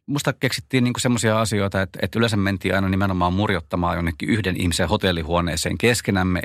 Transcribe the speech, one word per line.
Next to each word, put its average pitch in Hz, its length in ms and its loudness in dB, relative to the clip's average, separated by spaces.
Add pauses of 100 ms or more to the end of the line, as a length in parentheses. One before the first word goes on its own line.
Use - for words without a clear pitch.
musta 143 260 -2
keksittiin - 520 0
niinku 123 160 -2
semmosia 113 400 2
asioita, 98 420 0
että, - 200 -6
että 104 160 -2
yleensä 113 180 2
mentiin 95 380 0
aina 98 140 0
nimenomaan 92 460 0
murjottamaan 87 600 0
jonnekin 85 320 -4
yhden 92 280 0
ihmisen 87 320 0
hotellihuoneeseen 85 880 0
keskenämme, 92 680 2